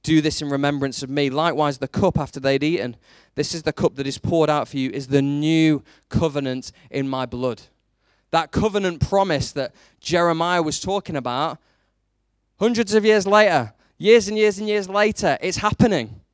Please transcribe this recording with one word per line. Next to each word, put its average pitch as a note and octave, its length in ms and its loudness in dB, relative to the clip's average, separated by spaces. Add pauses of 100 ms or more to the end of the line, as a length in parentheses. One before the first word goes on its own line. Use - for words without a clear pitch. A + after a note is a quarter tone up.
Do D#3 160 4
this D3+ 220 -2
in D3 80 -6
remembrance C#3 540 -2
of C3 80 -10
me." C#3+ 180 0
Likewise, D3 480 0
the C3+ 100 -6
cup F#3 300 0
after C#3+ 220 -4
they'd C3+ 240 0
eaten, B2+ 340 -2 (380)
"This C#3+ 180 -4
is D#3+ 80 -6
the D3+ 100 -2
cup - 260 -2
that C3+ 100 -6
is C3+ 100 -6
poured D#3+ 320 0
out C#3+ 180 0
for C#3+ 100 -8
you, C3 120 -2
is B2+ 200 -8
the C#3 120 4
new D3+ 640 2 (260)
covenant C#3 640 -2 (180)
in C3+ 180 -4
my C3 200 -4
blood." B2 340 -4 (720)
That D#3+ 200 0
covenant F#3+ 480 -2
promise F#3+ 520 0
that C3+ 240 -8 (240)
Jeremiah E3+ 640 0
was D3+ 160 -4
talking F#3 360 -6
about, C3 440 -4 (1000)
hundreds A3 360 0
of G#3+ 100 4
years G#3 220 4
later, F#3 460 4 (260)
years G#3 280 6
and G#3+ 120 -2
years G#3 180 2
and G#3+ 100 -6
years G#3 220 -2
later, G3+ 500 0
it's - 180 -4
happening. G3 600 0 (140)